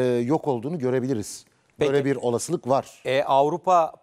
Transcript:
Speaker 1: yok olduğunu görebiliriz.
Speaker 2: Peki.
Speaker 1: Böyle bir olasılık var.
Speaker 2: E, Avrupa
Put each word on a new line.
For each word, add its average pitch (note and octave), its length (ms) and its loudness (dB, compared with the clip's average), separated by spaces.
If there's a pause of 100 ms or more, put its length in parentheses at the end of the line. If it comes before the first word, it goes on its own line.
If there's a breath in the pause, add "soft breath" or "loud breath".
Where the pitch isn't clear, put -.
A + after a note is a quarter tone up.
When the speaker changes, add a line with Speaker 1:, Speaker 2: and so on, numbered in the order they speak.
(260)
Speaker 1:
yok D3+ 220 0
olduğunu C#3 320 -4
görebiliriz. B2+ 680 -4 (320)
Speaker 2:
Peki. C#3+ 160 0
Speaker 1:
Böyle C#3 120 2
bir C3+ 100 0
olasılık A#2+ 540 -2
var. C3 360 -2
Speaker 2:
E, C3 180 0
Avrupa D#3+ 680 2 (120)